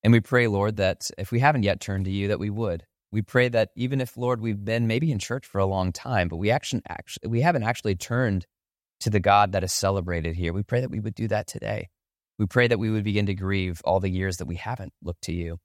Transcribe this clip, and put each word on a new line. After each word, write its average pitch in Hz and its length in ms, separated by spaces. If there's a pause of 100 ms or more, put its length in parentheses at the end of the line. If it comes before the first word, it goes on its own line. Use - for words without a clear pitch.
And 110 80
we 117 80
pray, 120 280
Lord, 104 300
that 95 400
if 98 140
we 120 80
haven't 139 240
yet 101 160
turned 98 260
to 95 60
you, 98 180
that 104 100
we 104 100
would. 101 360 (260)
We 107 100
pray 123 280
that 113 260
even 131 260
if, 120 160
Lord, 123 240
we've 107 220
been 113 240
maybe 135 240
in 107 80
church - 260
for - 140
a 98 60
long 95 260
time, 101 360
but 82 100
we 104 140
action, 131 360
actu-, - 400
we 117 140
haven't 160 220
actually 110 320
turned 110 520 (540)
to - 80
the 104 100
God 101 320
that 95 120
is 90 100
celebrated 87 600
here, 85 180
we 101 100
pray 123 180
that 131 80
we 110 100
would 107 160
do 110 120
that 104 200
today. - 420 (500)
We 107 60
pray 120 220
that 113 120
we 110 100
would 110 140
begin 104 240
to 98 80
grieve 95 480
all 95 160
the 95 100
years 92 280
that 92 100
we 85 80
haven't 107 380 (100)
looked 85 200
to 85 100
you. 85 320